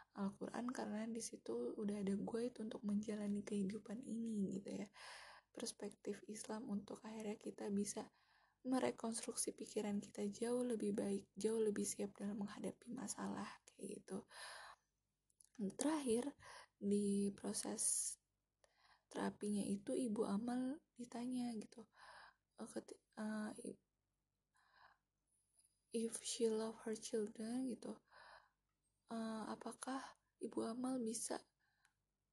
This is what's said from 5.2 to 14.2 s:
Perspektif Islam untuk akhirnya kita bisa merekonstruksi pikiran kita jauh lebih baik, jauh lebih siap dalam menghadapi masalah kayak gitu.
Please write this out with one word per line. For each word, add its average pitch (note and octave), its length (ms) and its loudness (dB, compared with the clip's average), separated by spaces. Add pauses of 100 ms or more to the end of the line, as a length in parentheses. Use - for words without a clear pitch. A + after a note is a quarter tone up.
Perspektif G3+ 760 -4
Islam A3 400 -4
untuk G3+ 360 -2
akhirnya A3 360 -4
kita G#3 320 -4
bisa G3+ 320 2 (560)
merekonstruksi B3 960 2
pikiran G#3 400 2
kita G#3 320 0
jauh A#3+ 320 2
lebih G#3+ 320 4
baik, G3+ 400 2
jauh A3 240 4
lebih G#3 240 6
siap G3+ 320 0
dalam G#3 320 -2
menghadapi G#3 480 -6
masalah G3 560 -2 (160)
kayak - 320 -8
gitu. G3 240 -4 (1600)